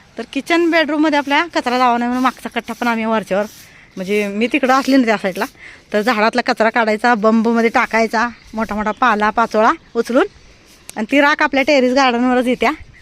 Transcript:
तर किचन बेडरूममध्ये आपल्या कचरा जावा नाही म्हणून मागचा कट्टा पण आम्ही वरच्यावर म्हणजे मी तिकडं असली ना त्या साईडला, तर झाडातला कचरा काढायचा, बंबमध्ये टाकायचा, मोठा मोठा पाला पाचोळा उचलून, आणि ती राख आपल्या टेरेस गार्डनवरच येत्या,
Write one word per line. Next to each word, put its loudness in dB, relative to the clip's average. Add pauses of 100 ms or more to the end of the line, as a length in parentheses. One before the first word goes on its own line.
(180)
तर -8 (100)
किचन 0
बेडरूममध्ये 0
आपल्या 0
कचरा -2
जावा 2
नाही -4
म्हणून -2
मागचा -2
कट्टा -8
पण -4
आम्ही -2
वरच्यावर -2 (520)
म्हणजे -2
मी -2
तिकडं 0
असली 2
ना 4
त्या 0
साईडला, -6 (480)
तर 0
झाडातला 0
कचरा 0
काढायचा, 0
बंबमध्ये 2
टाकायचा, 0 (260)
मोठा -6
मोठा -4
पाला 0
पाचोळा 2 (220)
उचलून, 0 (720)
आणि -6
ती 4
राख 2
आपल्या 0
टेरेस 2
गार्डनवरच 2
येत्या, 0 (300)